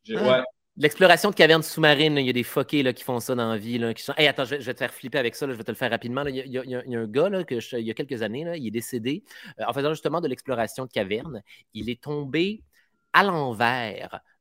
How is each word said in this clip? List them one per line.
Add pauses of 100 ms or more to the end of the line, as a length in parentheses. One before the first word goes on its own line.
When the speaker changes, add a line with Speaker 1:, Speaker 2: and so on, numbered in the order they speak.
Speaker 1:
je,
Speaker 2:
Ah !
Speaker 1:
ouais. (320)
Speaker 2:
L'exploration
de
cavernes
sous-marines,
là,
il
y
a
des
fuckés,
là,
qui
font
ça
dans
la
vie,
là,
qui
sont...
Hey,
attends,
je
vais,
je
vais
te
faire
flipper
avec
ça,
là,
je
vais
te
le
faire
rapidement,
là.
Il
y
a,
il (200)
y
a,
il
y
a
un
gars,
là,
que
je...
il
y
a
quelques
années,
là,
il
est
décédé, (360)
euh,
en
faisant
justement
de
l'exploration
de
cavernes. (320)
Il
est
tombé (500)
à
l'envers (200)